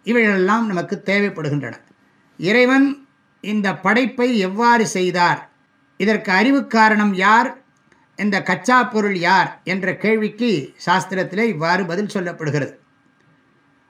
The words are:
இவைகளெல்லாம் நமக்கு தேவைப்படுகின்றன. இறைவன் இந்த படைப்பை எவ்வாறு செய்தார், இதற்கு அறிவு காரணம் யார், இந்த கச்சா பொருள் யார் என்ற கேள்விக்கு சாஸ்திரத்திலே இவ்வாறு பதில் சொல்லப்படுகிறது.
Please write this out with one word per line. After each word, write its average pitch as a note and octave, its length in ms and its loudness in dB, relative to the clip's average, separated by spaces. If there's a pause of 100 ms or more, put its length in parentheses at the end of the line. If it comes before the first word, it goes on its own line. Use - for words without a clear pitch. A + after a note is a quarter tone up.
இவைகளெல்லாம் G#3+ 640 2
நமக்கு F3+ 380 -4
தேவைப்படுகின்றன. D#3 680 -2 (680)
இறைவன் C4 680 2 (340)
இந்த G3+ 360 -2
படைப்பை A#3 640 0
எவ்வாறு A3 480 2
செய்தார், F3 640 -2 (460)
இதற்கு G#3 360 0
அறிவு A3+ 340 2
காரணம் G#3+ 480 2
யார், G#3+ 480 2 (540)
இந்த G3 260 -2
கச்சா A#3 420 2
பொருள் G3+ 340 -2
யார் F3+ 460 0
என்ற F3+ 320 -4
கேள்விக்கு G#3+ 800 -2 (120)
சாஸ்திரத்திலே F#3 560 -2
இவ்வாறு F3+ 440 0
பதில் F#3 280 -4
சொல்லப்படுகிறது. D#3+ 580 -4 (1160)